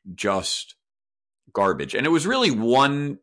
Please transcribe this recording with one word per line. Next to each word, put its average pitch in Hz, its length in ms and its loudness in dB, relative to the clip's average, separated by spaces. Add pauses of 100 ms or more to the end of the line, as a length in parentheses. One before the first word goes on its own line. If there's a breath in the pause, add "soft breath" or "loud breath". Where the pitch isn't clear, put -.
(160)
just - 580 -4 (800)
garbage. 87 420 0
And 123 100 -2
it 156 40 0
was 165 180 2
really 240 240 2
one 139 720 2